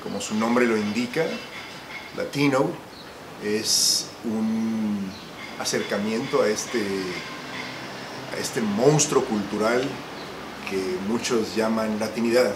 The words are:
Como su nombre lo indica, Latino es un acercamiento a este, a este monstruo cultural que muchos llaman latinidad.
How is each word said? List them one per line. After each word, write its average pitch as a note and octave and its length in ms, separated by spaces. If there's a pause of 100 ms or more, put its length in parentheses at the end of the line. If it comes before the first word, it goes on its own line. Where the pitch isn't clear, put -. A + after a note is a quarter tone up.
Como G2 160
su G#2+ 160
nombre A#2 320
lo A2+ 80
indica, G#2+ 500 (920)
Latino C#3+ 520 (720)
es - 640 (180)
un A2 840 (480)
acercamiento A2+ 840
a G#2+ 80
este, G#2+ 360 (1500)
a - 20
este - 220
monstruo C3 640
cultural A2 640 (840)
que F#2+ 280 (100)
muchos A#2 480
llaman A2 420
latinidad. A#2 580